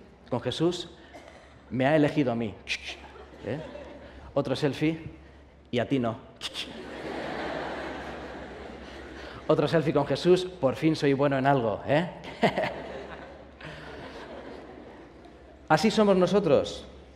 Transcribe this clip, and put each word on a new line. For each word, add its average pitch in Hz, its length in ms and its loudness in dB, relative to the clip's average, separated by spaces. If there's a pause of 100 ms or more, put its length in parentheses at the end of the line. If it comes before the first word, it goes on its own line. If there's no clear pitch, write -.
(300)
con 120 120 -2
Jesús, 165 480 0 (800)
"Me 127 160 2
ha 147 100 6
elegido 143 360 4
a 117 40 0
mí". 113 180 -2 (920)
¿Eh? 127 140 -4 (760)
Otro 131 220 2
selfie, 151 460 0 (720)
"Y 120 80 0
a 110 80 0
ti 139 120 2
no". 113 180 0 (3250)
Otro 147 200 6
selfie 156 260 2
con 139 120 4
Jesús, 180 400 4
"Por - 300 0
fin 156 200 2
soy 143 180 4
bueno 139 240 2
en 131 100 2
algo", 120 380 4
¿eh? 156 240 2 (320)
<laughs> - 300 2 (3000)
Así 156 200 6
somos 208 260 6
nosotros. 175 720 4 (300)